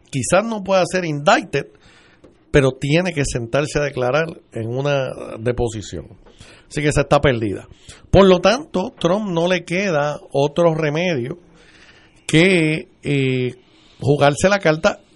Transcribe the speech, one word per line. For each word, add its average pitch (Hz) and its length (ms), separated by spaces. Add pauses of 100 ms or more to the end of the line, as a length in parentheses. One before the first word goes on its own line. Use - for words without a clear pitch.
quizás 170 360
no 220 180
pueda 190 220
ser 185 180
indicted, 156 640 (840)
pero 135 200
tiene 165 400
que 147 140
sentarse 135 540
a 147 40
declarar 131 440 (260)
en 113 160
una 135 400 (300)
deposición. 110 680 (640)
Así 151 120
que 147 60
esa 147 140
está 143 180
perdida. 117 480 (420)
Por 190 180
lo 180 120
tanto, 190 580
Trump 196 320
no 170 200
le 180 160
queda 165 540 (120)
otro 147 420
remedio 156 640 (880)
que, 160 640 (140)
eh, 131 500 (480)
jugarse 143 480
la 202 100
carta, 165 400 (160)